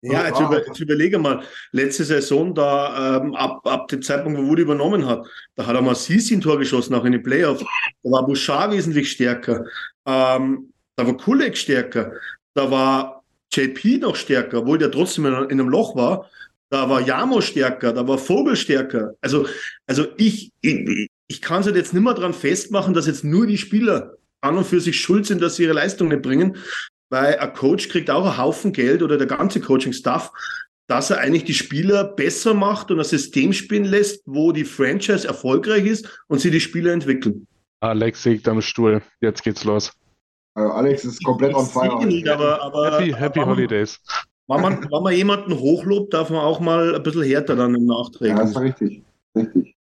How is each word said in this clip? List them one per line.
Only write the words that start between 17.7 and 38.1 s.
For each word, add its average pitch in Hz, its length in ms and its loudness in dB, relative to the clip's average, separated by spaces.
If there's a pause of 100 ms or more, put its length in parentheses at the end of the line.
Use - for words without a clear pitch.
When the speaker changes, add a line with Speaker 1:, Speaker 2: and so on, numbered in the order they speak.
Speaker 1:
da 123 140 -2
war 135 100 2
Vogel 247 400 2
stärker. 131 640 -2
Also, 139 260 0 (400)
also 139 180 0 (120)
ich, - 340 0 (100)
ich, - 460 -2 (220)
ich - 120 -14
kann's 185 240 -2
halt 196 120 2
jetzt 170 160 -2
nimmer 226 200 4
dran 175 200 -4
festmachen, 185 600 -2
dass 160 140 2
jetzt 143 160 -4
nur 175 240 2
die 208 100 0
Spieler 208 580 0 (260)
an 147 160 0
und 190 80 2
für 180 160 2
sich 170 180 -2
schuld 202 260 2
sind, 185 160 0
dass 170 140 0
sie 175 80 2
ihre 160 100 4
Leistung 175 360 0
nicht 139 140 0
bringen, 156 340 2 (520)
weil 139 300 2
ein 143 140 -4
Coach 143 340 0
kriegt 156 240 -2
auch 170 140 2
einen 175 120 0
Haufen 156 360 -2
Geld 139 280 2
oder 151 160 2
der 135 100 0
ganze 143 340 -2
Coaching-Staff, 131 680 -2 (580)
dass 123 220 -2
er 180 100 0
eigentlich 151 260 2
die 160 80 -4
Spieler 190 500 0
besser 170 500 -2
macht 202 380 0
und 165 80 2
ein 151 60 0
System 143 480 0
spielen 202 320 -2
lässt, 202 400 0
wo 151 260 0
die 151 140 -2
Franchise 180 600 0
erfolgreich 143 600 0
ist - 420 -4
und 139 140 0
sie 175 100 4
die 156 80 4
Spieler 170 320 -2
entwickeln. 135 560 -2 (320)
Speaker 3:
Alex 110 460 0